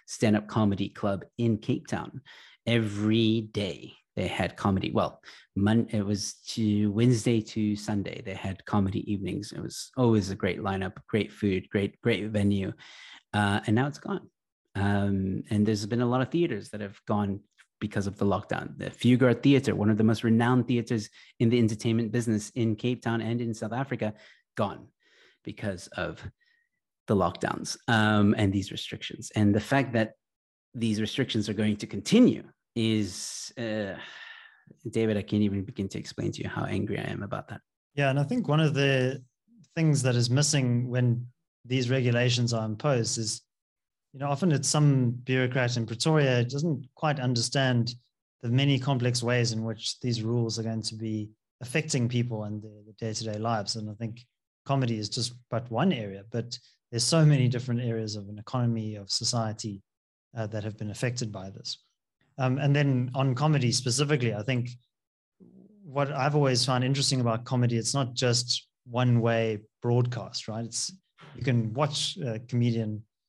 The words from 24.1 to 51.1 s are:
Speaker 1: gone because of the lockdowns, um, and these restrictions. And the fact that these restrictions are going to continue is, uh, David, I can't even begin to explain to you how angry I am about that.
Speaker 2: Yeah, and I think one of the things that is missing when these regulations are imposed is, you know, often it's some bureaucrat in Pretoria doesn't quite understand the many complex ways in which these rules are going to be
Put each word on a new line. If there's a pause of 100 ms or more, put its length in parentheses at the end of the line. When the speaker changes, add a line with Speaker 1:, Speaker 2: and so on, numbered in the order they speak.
Speaker 1:
gone (580)
because
of (840)
the
lockdowns, (100)
um,
and
these
restrictions.
And
the
fact
that (600)
these
restrictions
are
going
to
continue (320)
is,
uh, (960)
David,
I
can't
even
begin
to
explain
to
you
how
angry
I
am
about
that. (340)
Speaker 2:
Yeah,
and
I
think
one
of
the (520)
things
that
is
missing
when (380)
these
regulations
are
imposed
is, (720)
you
know,
often
it's
some
bureaucrat
in
Pretoria
doesn't (100)
quite
understand (480)
the
many
complex
ways
in
which
these
rules
are
going
to
be (320)